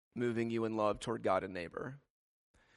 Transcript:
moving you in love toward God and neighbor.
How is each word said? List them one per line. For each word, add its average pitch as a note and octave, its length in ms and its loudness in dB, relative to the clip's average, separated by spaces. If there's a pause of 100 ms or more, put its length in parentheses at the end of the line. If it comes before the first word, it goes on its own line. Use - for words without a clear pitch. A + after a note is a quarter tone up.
(160)
moving A#2 360 0
you A2+ 140 0
in A2 120 -2
love G#2+ 220 4
toward A2+ 240 -4
God F#2+ 200 4
and F#2+ 100 -6
neighbor. F#2 440 -6 (800)